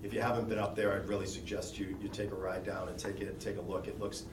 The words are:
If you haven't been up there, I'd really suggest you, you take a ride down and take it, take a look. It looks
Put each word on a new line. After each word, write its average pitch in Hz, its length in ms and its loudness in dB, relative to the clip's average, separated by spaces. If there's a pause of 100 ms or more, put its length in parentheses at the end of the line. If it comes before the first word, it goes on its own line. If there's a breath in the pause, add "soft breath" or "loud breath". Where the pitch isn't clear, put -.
If 101 100 -2
you - 80 2
haven't 113 260 4
been 110 120 2
up 101 160 2
there, 101 180 6
I'd 98 160 0
really 101 160 2
suggest 101 520 -4
you, 95 240 -2
you 101 60 -2
take 101 240 0
a 101 40 -2
ride 92 280 0
down 98 240 -2
and 87 100 -4
take 98 220 -2
it, 101 220 -2
take 101 160 -2
a - 40 -2
look. - 260 0
It 104 120 -4
looks 101 340 -2